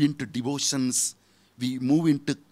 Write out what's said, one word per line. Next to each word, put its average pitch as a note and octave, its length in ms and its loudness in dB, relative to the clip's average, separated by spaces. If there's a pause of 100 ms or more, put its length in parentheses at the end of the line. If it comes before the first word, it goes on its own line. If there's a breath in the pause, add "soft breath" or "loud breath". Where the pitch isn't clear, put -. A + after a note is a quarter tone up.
into C#3+ 180 -4 (120)
devotions, C3 760 -2 (420 soft breath)
we B2 120 -2 (100)
move C#3+ 340 4
into C#3+ 200 -4 (180)